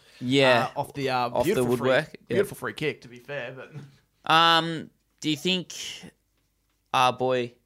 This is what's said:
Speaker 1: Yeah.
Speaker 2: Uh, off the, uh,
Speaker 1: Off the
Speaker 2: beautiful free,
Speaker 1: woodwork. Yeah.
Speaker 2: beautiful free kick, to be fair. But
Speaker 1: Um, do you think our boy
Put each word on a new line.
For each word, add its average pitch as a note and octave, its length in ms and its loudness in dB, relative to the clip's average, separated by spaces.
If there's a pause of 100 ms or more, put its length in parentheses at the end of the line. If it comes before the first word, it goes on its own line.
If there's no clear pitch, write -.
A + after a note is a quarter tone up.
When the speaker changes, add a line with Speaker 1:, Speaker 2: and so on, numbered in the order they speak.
(200)
Speaker 1:
Yeah. B2+ 560 4
Speaker 2:
Uh, C#3+ 60 -4
off B2 120 -12
the, C3+ 160 -4
uh, B2 200 -2
Speaker 1:
Off A#2+ 100 -2
the D#3+ 140 2
Speaker 2:
beautiful B2 240 2
free, B2 120 0
Speaker 1:
woodwork. D3 240 2
Yeah. - 220 -8
Speaker 2:
beautiful G3+ 220 0
free A#2 160 -8
kick, D3+ 280 -6
to B2+ 60 -20
be A#2+ 100 -20
fair. C3 380 -12
But - 760 -10
Speaker 1:
Um, E3 600 2 (300)
do D#3 100 -4
you D3 60 -2
think F#3 360 -4 (1200)
our B2+ 200 2
boy B2 400 -2 (120)